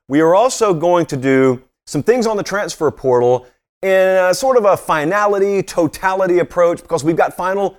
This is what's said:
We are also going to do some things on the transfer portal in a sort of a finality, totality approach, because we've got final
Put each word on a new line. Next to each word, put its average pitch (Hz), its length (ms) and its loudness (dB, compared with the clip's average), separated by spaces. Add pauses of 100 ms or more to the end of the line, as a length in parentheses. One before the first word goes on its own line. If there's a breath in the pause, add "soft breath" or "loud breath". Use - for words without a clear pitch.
We 139 120 0
are 160 160 4
also 220 380 2
going 170 320 0
to 151 100 -8
do 131 480 2 (240)
some 147 160 -4
things 233 240 0
on 220 80 -2
the 196 80 -4
transfer 165 480 -4
portal 123 560 0 (340 loud breath)
in 190 80 -2
a 190 440 2
sort 262 240 0
of 208 80 2
a 185 100 4
finality, 196 880 -2
totality 185 760 -2
approach, 170 420 -2
because 165 200 -4
we've 160 140 -2
got 156 180 -2
final 190 460 -4